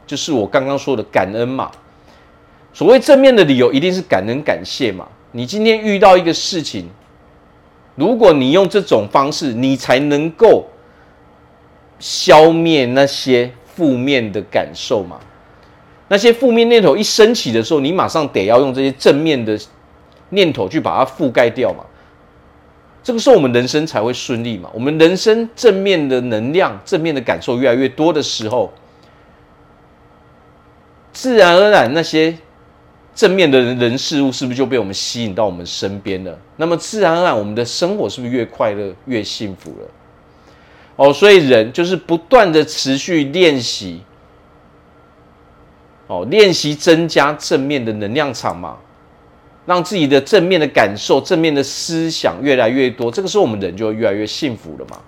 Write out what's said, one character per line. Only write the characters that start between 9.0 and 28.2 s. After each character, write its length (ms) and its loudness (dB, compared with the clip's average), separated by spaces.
方 200 0
式， 220 -6
你 220 0
才 240 0
能 320 -2
够 340 4
消 540 4
灭 340 2
那 220 2
些 440 0
负 320 -2
面 340 -2
的 80 -6
感 240 -2
受 260 -4
嘛。 180 -14
那 60 2
些 160 4
负 200 2
面 180 2
念 140 4
头 120 4
一 60 -2
升 320 4
起 180 -4
的 120 0
时 100 -2
候， 60 2
你 120 -2
马 160 0
上 200 -2
得 180 -2
要 140 4
用 120 0
这 100 -4
些 100 0
正 260 0
面 260 -2
的 160 -4
念 240 2
头 160 -4
去 100 -4
把 240 0
它 80 -2
覆 200 -4
盖 180 2
掉 240 -2
嘛。 100 -14
这 120 -6
个 40 -4
时 120 2
候 80 8
我 20 4
们 140 0
人 120 2
生 220 -4
才 140 -4
会 100 -2
顺 320 -6
利 140 -8
嘛。 160 -16
我 60 -10
们 180 -4
人 180 4
生 400 0
正 200 4
面 340 0
的 120 0
能 300 -4
量、 320 -2
正 160 -2
面 160 -4
的 60 -4
感 200 -4
受 160 -4
越 120 2
来 40 2
越 140 0
多 240 0
的 100 -2